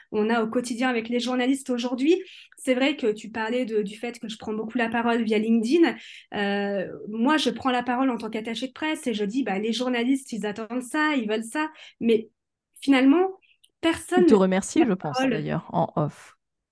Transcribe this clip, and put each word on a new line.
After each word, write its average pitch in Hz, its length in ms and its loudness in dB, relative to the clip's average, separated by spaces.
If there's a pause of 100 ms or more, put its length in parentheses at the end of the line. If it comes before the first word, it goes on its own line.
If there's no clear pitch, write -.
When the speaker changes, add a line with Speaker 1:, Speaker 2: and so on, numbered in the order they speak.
(120)
Speaker 1:
on 214 180 0
a 233 140 2
au 220 40 0
quotidien 247 400 -2
avec 233 220 -2
les 240 100 0
journalistes 254 520 0
aujourd'hui. 247 500 2 (360)
C'est 262 180 0
vrai 269 200 2
que 247 160 0
tu 214 200 -8
parlais 233 340 -2
de, 214 160 -2
du 208 140 -6
fait 240 240 -10
que 226 100 -10
je 226 80 -12
prends - 160 -8
beaucoup 220 240 -6
la 233 100 2
parole 233 360 0
via 214 160 2
LinkedIn. 233 560 4 (400)
Euh, 202 520 -2 (220)
moi, 233 280 2
je 277 120 0
prends 233 220 -2
la 247 100 0
parole 254 300 0
en 233 60 -2
tant 214 120 -8
qu'attachée 226 380 -6
de 262 60 -20
presse 311 340 -6
et 233 80 0
je 208 100 -2
dis, 226 180 -2
bah, 196 140 -2
les 220 160 -2
journalistes, 247 580 -2
ils 208 140 -6
attendent 226 380 -6
ça, 302 320 -2
ils 226 120 -2
veulent 220 160 -2
ça. 311 260 -6 (320)
Mais 226 280 2 (520)
finalement, 277 440 6 (540)
personne 349 460 2
Speaker 2:
Ils 330 40 6
te 269 40 8
Speaker 1:
ne 202 60 8
Speaker 2:
remercient, 190 420 2
Speaker 1:
prend 269 80 2
la 196 40 2
Speaker 2:
je 185 60 -2
pense, 165 180 -6
Speaker 1:
parole. 262 140 2
Speaker 2:
d'ailleurs, 156 400 -4
en 165 240 -2
off. - 400 -4 (360)